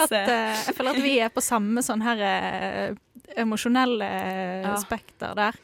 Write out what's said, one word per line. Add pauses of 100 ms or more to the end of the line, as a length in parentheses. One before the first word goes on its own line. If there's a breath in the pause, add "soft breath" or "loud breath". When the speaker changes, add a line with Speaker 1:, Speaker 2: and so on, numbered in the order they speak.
Speaker 1:
at,
Speaker 2:
følelse.
Speaker 1:
eh,
jeg
føler
at
vi
er
på
samme
sånn
her,
eh, (460)
emosjonelle,
eh,
Speaker 2:
Ja.
Speaker 1:
spekter
der. (100)